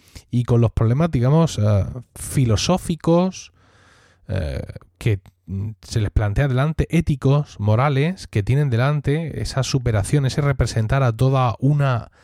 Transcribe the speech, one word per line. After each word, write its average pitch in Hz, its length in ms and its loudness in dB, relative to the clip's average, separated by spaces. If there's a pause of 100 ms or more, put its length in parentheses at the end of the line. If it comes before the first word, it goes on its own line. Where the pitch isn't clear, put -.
(300)
y 120 140 0
con 117 160 2
los 113 120 2
problemas, 131 380 2
digamos, 147 480 2
eh, 107 280 2 (280)
filosóficos, 170 1400 0 (720)
eh, 71 360 -6 (340)
que, 104 220 -2 (260)
mm, 98 240 -6 (100)
se - 220 -6
les 104 80 -4
plantea 107 360 0
delante, 135 440 -2
éticos, 147 680 0
morales, 135 680 0
que 107 160 -2
tienen 135 260 0
delante 143 720 -2
esa 120 220 -4
superación, 123 640 0
ese 139 160 -2
representar 135 600 0
a 117 140 2
toda 127 420 2
una, 139 520 0 (140)